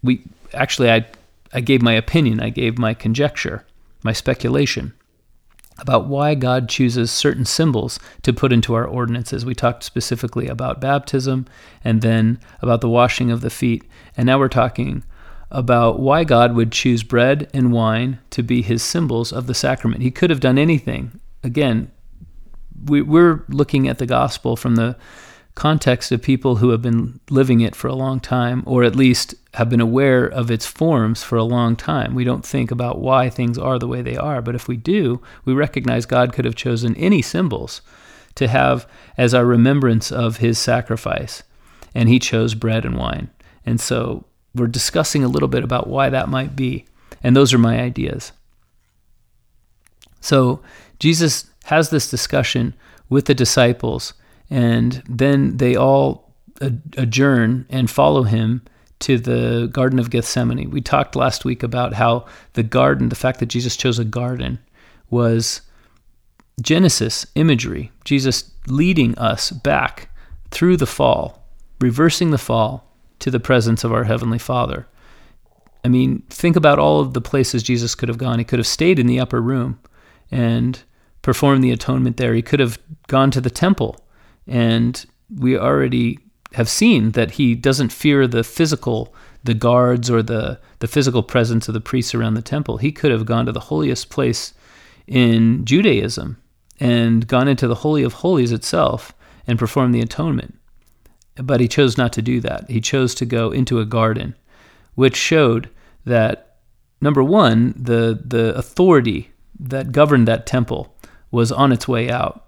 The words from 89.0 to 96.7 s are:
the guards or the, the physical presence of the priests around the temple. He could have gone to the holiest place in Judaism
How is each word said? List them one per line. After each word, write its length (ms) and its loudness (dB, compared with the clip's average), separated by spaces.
the 100 0
guards 560 2
or 120 4
the, 360 -4
the 80 -4
physical 340 0
presence 460 0
of 60 -6
the 60 -4
priests 340 -4
around 200 0
the 80 -4
temple. 360 -6
He 120 -2
could 200 0
have 160 0
gone 200 0
to 60 -4
the 80 -6
holiest 500 -4
place 420 -4
in 580 4
Judaism 720 0